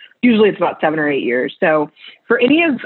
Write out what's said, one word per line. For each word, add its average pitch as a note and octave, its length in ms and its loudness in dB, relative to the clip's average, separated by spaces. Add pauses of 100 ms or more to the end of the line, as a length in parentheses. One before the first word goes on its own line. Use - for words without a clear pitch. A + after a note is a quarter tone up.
(220)
Usually A3 280 4
it's - 80 -4
about E3 240 -4
seven D#3+ 180 0
or D3 100 -2
eight C#3 140 -2
years. A#2+ 360 -2
So D#3 300 0 (380)
for A#3 120 0
any D4 240 2
of, D4 220 -2